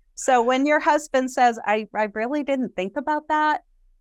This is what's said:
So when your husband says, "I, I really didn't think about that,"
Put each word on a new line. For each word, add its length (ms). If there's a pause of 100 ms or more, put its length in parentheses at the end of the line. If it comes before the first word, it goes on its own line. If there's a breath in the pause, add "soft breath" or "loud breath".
(140)
So 280
when 240
your 140
husband 500
says, 340
"I, 300
I 200
really 280
didn't 320
think 220
about 320
that," 340 (380)